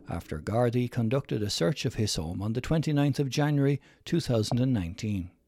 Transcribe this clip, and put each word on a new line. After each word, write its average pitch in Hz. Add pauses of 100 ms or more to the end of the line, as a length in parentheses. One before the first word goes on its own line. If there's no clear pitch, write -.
after 82
Gardaí 117
conducted 117
a 101
search 165
of -
his 107
home 87
on 110
the 127
twenty-ninth 147
of 139
January 143 (240)
two 175
thousand 117
and 131
nineteen. 92 (180)